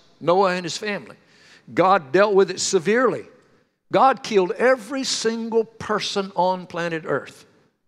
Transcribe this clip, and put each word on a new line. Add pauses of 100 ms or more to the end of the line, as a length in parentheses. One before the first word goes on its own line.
(200)
Noah
and
his
family. (580)
God
dealt
with
it
severely. (640)
God
killed
every
single
person
on
planet
Earth. (420)